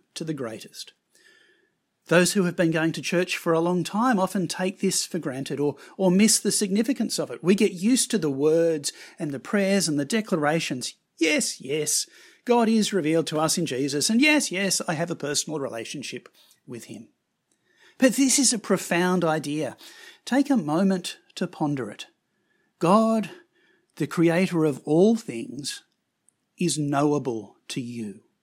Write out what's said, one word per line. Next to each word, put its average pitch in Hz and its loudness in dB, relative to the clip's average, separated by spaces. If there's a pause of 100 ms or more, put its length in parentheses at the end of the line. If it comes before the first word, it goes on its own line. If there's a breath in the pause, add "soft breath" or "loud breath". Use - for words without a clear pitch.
(140)
to - -12
the 160 -6
greatest." - -12 (1120 soft breath)
Those 175 4
who 202 2
have 175 -2
been 170 2
going 160 0
to 156 -8
church 180 -2
for 170 0
a 160 2
long 175 0
time 226 0
often 185 -2
take 190 -6
this 190 0
for 175 -8
granted 135 -6
or, 143 -2 (200 loud breath)
or 190 2
miss 208 4
the 202 0
significance 214 0
of 151 -6
it. 120 -12
We 185 4
get 180 2
used 196 0
to 226 0
the 156 0
words 156 2 (260 loud breath)
and 156 -6
the 135 -8
prayers 196 0
and 147 0
the 143 -2
declarations. 160 -2 (240)
"Yes, 302 0
yes, 147 -2 (380 loud breath)
God 240 4
is 220 2
revealed 160 2
to 151 -2
us 156 0
in 170 0
Jesus. 139 -2
And 226 4
yes, 302 4
yes, 190 -2
I 170 -2
have 165 -4
a - -4
personal 147 -4
relationship 120 -10 (400 soft breath)
with 120 -14
him." - -16 (920 soft breath)
But 254 4
this 269 4
is 269 4
a 220 -2
profound 180 0
idea. 151 -2 (480 loud breath)
Take 277 0
a 269 4
moment 180 0 (180)
to 180 -4
ponder 143 -4
it. - -16 (720)
God, 220 2 (640 loud breath)
the 147 -4
creator 165 2
of 131 -2
all 185 6
things, - -8 (760)
is 156 0
knowable 143 -2 (140)
to - -8
you. 117 -10 (200)